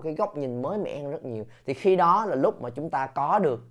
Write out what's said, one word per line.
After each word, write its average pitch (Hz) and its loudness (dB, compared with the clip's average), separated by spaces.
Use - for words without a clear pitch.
cái 156 -4
góc 202 -2
nhìn 123 -4
mới 165 -4
mẻ 156 -6
hơn 143 -8
rất 151 -8
nhiều. 110 -8
Thì 139 -4
khi 190 4
đó 185 6
là 175 0
lúc 143 2
mà 123 -6
chúng 143 -8
ta 135 -2
có 160 0
được 131 2